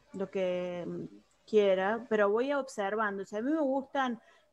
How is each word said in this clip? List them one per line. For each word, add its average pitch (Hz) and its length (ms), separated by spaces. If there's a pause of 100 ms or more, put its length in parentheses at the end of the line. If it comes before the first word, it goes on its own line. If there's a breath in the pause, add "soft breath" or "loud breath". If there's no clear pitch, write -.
(140)
lo 190 180
que, 180 560
mm, 175 180 (400)
quiera, 202 640
pero 208 200
voy 254 240
observando. 208 720
Si 208 100
a 214 60
mí 269 100
me 320 100
gustan, 262 600 (320 soft breath)